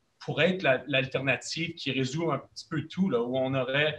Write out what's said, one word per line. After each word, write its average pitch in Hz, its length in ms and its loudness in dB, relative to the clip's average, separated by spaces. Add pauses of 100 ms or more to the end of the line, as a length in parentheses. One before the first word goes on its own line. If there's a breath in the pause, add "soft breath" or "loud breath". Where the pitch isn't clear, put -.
(180)
pourrait 156 360 2
être 180 80 -4
la, 131 260 4
l'alternative 135 880 0
qui - 180 -4
résout 143 400 0
un 131 60 0
petit - 300 -12
peu 151 200 -4
tout, 185 220 0
là, 120 120 2
où 123 140 -2
on 131 180 0
aurait 139 440 2